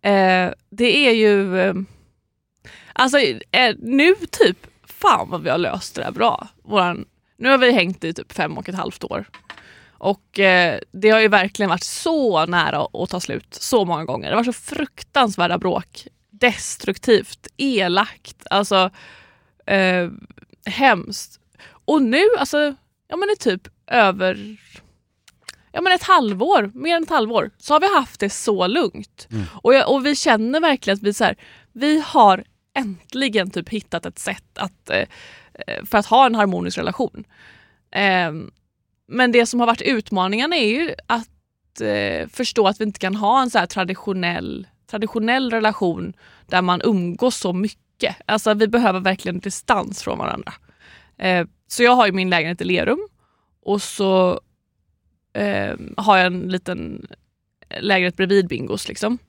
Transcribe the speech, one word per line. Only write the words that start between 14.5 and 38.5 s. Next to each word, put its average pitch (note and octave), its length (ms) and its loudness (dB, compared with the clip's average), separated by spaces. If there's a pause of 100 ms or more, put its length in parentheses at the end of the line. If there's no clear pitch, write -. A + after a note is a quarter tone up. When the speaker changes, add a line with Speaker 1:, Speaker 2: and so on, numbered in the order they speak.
Speaker 1:
fruktansvärda A3 1040 -2
bråk. - 500 -6 (220)
Destruktivt, - 1160 -2 (100)
elakt, G3 920 -2
alltså, F#3+ 400 2 (760)
eh, F#3 440 0 (560)
hemskt. G#3+ 720 0 (460)
Och D4 160 4
nu, C4 220 4 (160)
alltså, C#4+ 180 -2 (500)
ja, D#4 100 -8
men G4+ 100 -2
det G#4 60 0
är A#3+ 240 0
typ - 100 -18 (200)
över, G3+ 720 0 (1120)
ja, - 100 -8
men F#4 120 2
ett F4+ 100 0
halvår, A#3+ 720 2
mer D4+ 220 -2
än E4 80 -2
ett - 60 -8
halvår, A3+ 480 0
så - 160 -2
har D#4 60 6
vi G4 160 2
haft C4 240 -2
det G3+ 100 -2
så F#3+ 380 -2
lugnt. A#3 640 -4
Speaker 2:
Mm. G#2+ 120 -4 (100)
Speaker 1:
Och - 200 2
jag, C4 180 4
och C4+ 140 0
vi C#4+ 100 2
känner B3 440 0
verkligen C4+ 380 0
att G3+ 60 -14
vi G3+ 100 0
så A#3 100 -2
här, - 120 0 (360)
vi D4 340 0
har G3+ 380 6 (300)
äntligen G#3+ 800 -4
typ F3 180 -8
hittat G3 360 -8
ett F3+ 140 -14
sätt - 380 -10
att, - 320 -12
eh, - 160 0 (600)
eh, - 180 -10
för A3+ 120 -2
att G3+ 80 2
ha C4 200 4
en A#3 100 0
harmonisk F#3 420 -2
relation. - 460 -6 (680)
Ehm, F3+ 600 -2 (560)